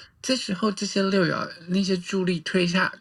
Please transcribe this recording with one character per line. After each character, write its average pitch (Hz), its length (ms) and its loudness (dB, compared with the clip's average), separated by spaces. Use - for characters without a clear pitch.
这 262 160 0
时 233 180 -6
候 208 180 0
这 202 120 -6
些 196 200 0
六 196 200 4
爻， - 240 -2
那 185 140 2
些 190 140 2
助 185 280 -2
力 175 160 0
推 175 260 0
下， 175 340 2